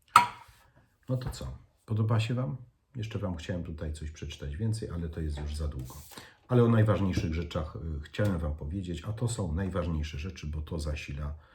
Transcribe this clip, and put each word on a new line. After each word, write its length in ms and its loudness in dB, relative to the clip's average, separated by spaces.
No 80 2
to 120 -6
co? 280 -8
Podoba 340 4
się 140 2
Wam? 240 0
Jeszcze 240 -4
Wam 160 -2
chciałem 280 -4
tutaj 300 -4
coś 180 -6
przeczytać 460 -8
więcej, 320 -2
ale 200 -4
to 120 -6
jest 180 -2
już 160 -4
za 120 -2
długo. 260 -6
Ale 160 8
o 40 8
najważniejszych 680 6
rzeczach, 420 -2
y, 260 -4
chciałem 360 0
Wam 180 -2
powiedzieć, 520 -4
a 60 -2
to 140 0
są 260 -2
najważniejsze 680 0
rzeczy, 280 -8
bo 140 -4
to 180 -4
zasila 560 -4